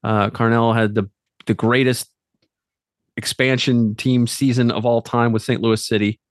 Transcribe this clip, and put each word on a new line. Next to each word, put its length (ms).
Uh, 260
Carnell 440
had 200
the, 140
the 80
greatest 560
expansion 800
team 320
season 440
of 160
all 160
time 300
with 100
Saint 200
Louis 220
City. 360